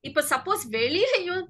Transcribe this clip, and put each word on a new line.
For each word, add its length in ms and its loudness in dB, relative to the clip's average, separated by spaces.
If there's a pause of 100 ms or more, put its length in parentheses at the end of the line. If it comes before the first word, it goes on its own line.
இப்ப 180 0
சப்போஸ் 480 0
வெளியிலயும் 800 0